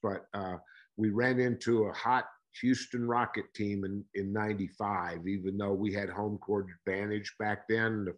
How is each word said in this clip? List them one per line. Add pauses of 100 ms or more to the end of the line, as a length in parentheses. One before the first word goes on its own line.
but,
uh, (400)
we
ran
into
a
hot (360)
Houston
Rocket
team
in, (100)
in
ninety-five,
even
though
we
had
home
court (180)
advantage
back
then.
The